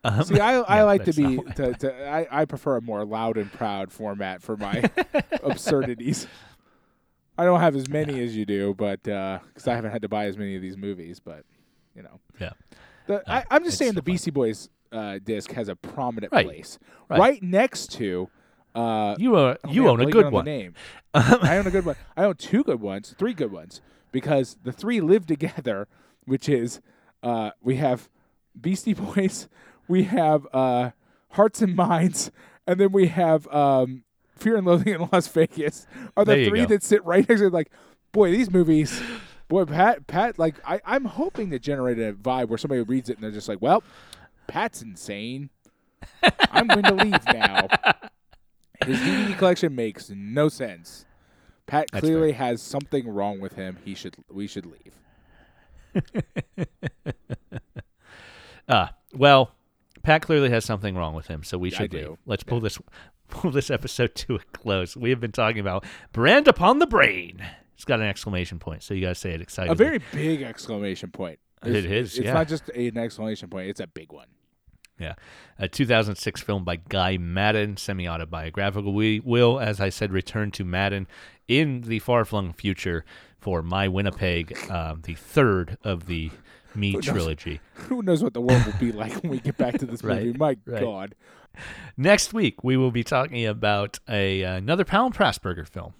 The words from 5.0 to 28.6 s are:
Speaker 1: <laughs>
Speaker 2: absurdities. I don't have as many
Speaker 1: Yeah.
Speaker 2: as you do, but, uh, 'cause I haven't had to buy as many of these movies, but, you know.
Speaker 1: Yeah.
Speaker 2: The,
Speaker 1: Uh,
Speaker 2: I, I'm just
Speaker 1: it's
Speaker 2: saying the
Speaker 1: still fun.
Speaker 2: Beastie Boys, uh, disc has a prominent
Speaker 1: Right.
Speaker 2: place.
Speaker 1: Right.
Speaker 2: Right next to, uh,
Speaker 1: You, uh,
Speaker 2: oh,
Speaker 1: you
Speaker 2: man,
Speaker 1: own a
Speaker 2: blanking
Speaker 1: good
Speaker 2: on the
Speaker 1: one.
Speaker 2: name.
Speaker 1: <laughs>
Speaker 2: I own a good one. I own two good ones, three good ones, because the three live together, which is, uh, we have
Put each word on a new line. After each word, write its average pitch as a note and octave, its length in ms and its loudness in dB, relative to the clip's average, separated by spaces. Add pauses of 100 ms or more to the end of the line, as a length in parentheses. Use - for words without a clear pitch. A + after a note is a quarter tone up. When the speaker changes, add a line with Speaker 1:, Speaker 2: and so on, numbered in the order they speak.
Speaker 1:
<laughs> - 260 -4
Speaker 2:
absurdities. C3+ 840 -2 (1120)
I E3 60 0
don't F3+ 160 6
have D#3+ 160 4
as C3+ 120 -4
many D3 300 -2
Speaker 1:
Yeah. A#2+ 60 -2
Speaker 2:
as A#2 120 -6
you G#2+ 80 -2
do, G2+ 300 -2
but, G2 340 -4
uh, F#2+ 300 -6 (160)
'cause - 120 -10
I B2 80 0
haven't A2 180 -6
had A2 100 -6
to G#2 60 -8
buy G#2 180 -4
as G2 100 -6
many G2 200 -8
of F#2 60 -10
these F#2+ 140 -12
movies, F2+ 440 -10
but, D2+ 240 -20 (500)
you - 80 -20
know. - 180 -20 (180)
Speaker 1:
Yeah. F3+ 140 -12 (540)
Speaker 2:
The, G3+ 140 -2
Speaker 1:
Uh, - 60 -20
Speaker 2:
I, B3 240 -4
I'm D4+ 120 4
just F4 120 -4
Speaker 1:
it's - 40 -6
Speaker 2:
saying B3+ 140 2
the F3+ 80 -2
Speaker 1:
still - 20 -18
fun. F3 100 -2
Speaker 2:
Beastie F3 180 -4
Boys, A#2+ 380 -2 (240)
uh, G#2+ 320 -10
disc G#2+ 280 -4
has A2+ 180 -6
a F#2 60 -8
prominent A#2 560 -8
Speaker 1:
Right. D3 140 4
Speaker 2:
place. - 320 -16 (300)
Speaker 1:
Right. D#3 100 2
Speaker 2:
Right A3+ 240 6
next F#3+ 500 0
to, F#2 360 -4 (460)
uh, A2+ 440 -2
Speaker 1:
You, A3+ 180 4
uh, C3+ 280 6
Speaker 2:
oh, D3+ 80 -10
Speaker 1:
you A3 100 4
Speaker 2:
man, G#3+ 80 8
Speaker 1:
own A#2 100 4
a B2 40 6
Speaker 2:
blanking D3+ 80 2
Speaker 1:
good A3+ 140 10
Speaker 2:
on C#3+ 60 -4
the G#2+ 40 2
Speaker 1:
one. F2 80 2
Speaker 2:
name. F#2+ 300 -8 (200)
Speaker 1:
<laughs> - 200 -16
Speaker 2:
I D3+ 420 6
own G3+ 100 0
a F#3 60 0
good F#3 120 0
one. D3+ 120 -4 (200)
I D#3+ 80 2
own F#3+ 120 2
two - 260 0
good B2 180 0
ones, G2+ 380 -8
three A#3 160 -2
good C3 160 -4
ones, F2 300 -16 (320)
because C3+ 500 0
the B2+ 80 -8
three A3 300 -2
live F3 260 4
together, C3+ 600 -4 (360)
which C3 240 -2
is, A#2+ 320 0 (440)
uh, A2+ 260 -2 (100)
we B2+ 160 0
have B2+ 320 -2 (520)